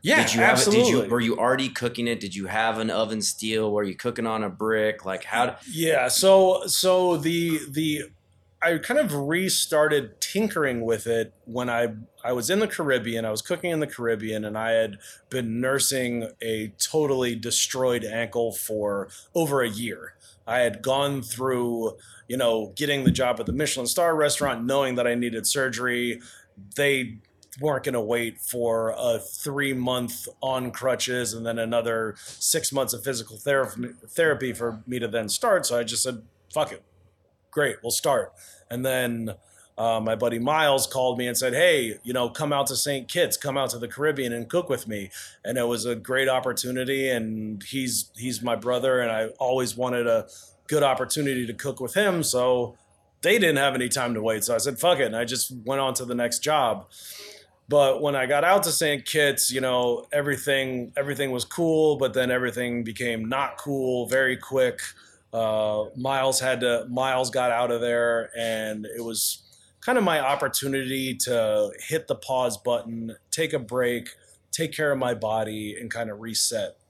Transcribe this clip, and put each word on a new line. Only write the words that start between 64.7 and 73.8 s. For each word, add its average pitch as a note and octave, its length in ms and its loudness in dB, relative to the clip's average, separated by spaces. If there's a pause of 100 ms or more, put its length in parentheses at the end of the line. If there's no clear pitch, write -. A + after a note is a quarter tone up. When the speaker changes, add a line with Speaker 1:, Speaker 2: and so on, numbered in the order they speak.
Speaker 1:
Uh, G#2+ 500 0 (140)
Miles C3 420 2
had C3 220 0
to, A#2 280 2
Miles B2+ 400 0
got B2 220 2
out A#2+ 180 2
of A#2+ 120 0
there, A#2+ 560 0
and A2 480 -4
it A#2 180 -10
was - 400 -4 (380)
kind B3+ 160 2
of A3 80 2
my E3 160 4
opportunity C3+ 960 -2
to G#2+ 560 0 (140)
hit D#3+ 220 -4
the C3+ 80 -2
pause B2+ 400 -2
button, A2+ 640 -4 (140)
take D#3+ 200 -2
a D3+ 80 -2
break, A#2+ 520 -2 (420)